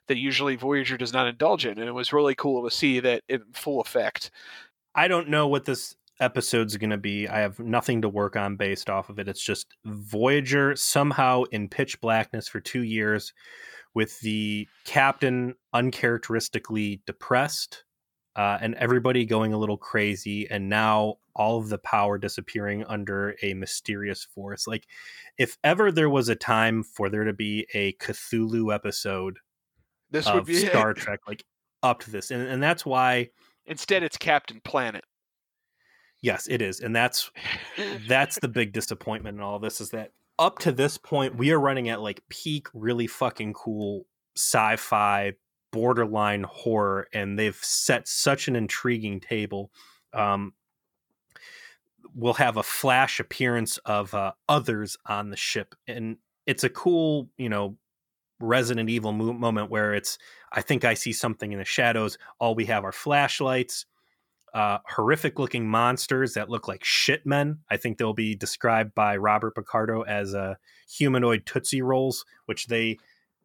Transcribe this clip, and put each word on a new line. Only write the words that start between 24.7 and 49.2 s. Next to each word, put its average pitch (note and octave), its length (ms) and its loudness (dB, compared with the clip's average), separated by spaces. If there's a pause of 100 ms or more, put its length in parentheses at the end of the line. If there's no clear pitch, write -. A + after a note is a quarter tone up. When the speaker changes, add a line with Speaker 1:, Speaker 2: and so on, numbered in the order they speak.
Speaker 2:
if - 240 0
ever F3+ 280 6
there D#3 180 4
was C3 200 4
a A2+ 60 2
time A2+ 480 2
for G2+ 260 -4
there G#2+ 140 0
to G#2+ 100 0
be G#2 400 -2
a G2+ 200 0
Cthulhu A2+ 800 -2
episode G2 680 -4 (720)
Speaker 1:
This D3+ 160 -2
Speaker 2:
of G#2 80 4
Speaker 1:
would F2+ 100 2
be F3 220 2
Speaker 2:
Star A2 240 4
Speaker 1:
it. G#2+ 60 -6
Speaker 2:
Trek, G2+ 300 -6
like, G#2 160 -12 (380)
up B2 200 2
to A2 100 -16
this. G2+ 180 -8
And, B2+ 180 -4
and C3 140 -2
that's E3 240 2
why B2+ 460 2 (340)
Speaker 1:
Instead, F3 380 0
it's D#3 140 -4
Captain C#3 440 0
Planet. A#2+ 440 -4 (1160)
Speaker 2:
Yes, G#2 280 -2
it A#2+ 120 0
is. F#2+ 200 -4
And A2+ 120 -4
that's, A#2+ 380 0 (360)
Speaker 1:
<laughs> A#2+ 420 -8
Speaker 2:
that's C3+ 300 4
the C3 100 -2
big A2 240 -2
disappointment A2 640 -6
in G#2 40 -12
all G2+ 160 -6
this, A2 220 -6
is B2 120 -10
that A2 200 -10 (260)
up F3 220 2
to D#3+ 140 2
this C#3 240 2
point, C3+ 400 -2
we C3+ 140 4
are D#3+ 80 6
running C3+ 280 0
at, A2+ 140 -4
like, G#2 260 -6
peak, D3+ 460 -8
really A#2 340 0
fucking A2+ 460 -4
cool G#2 520 -6 (300)
sci-fi G#2 960 2 (420)
borderline G#2+ 720 2
horror, G2+ 680 -2
and G2+ 260 -4
they've G#2+ 240 0
set - 460 0
such - 400 0
an C3 80 2
intriguing A2 640 -2
table. G#2 540 -6 (400)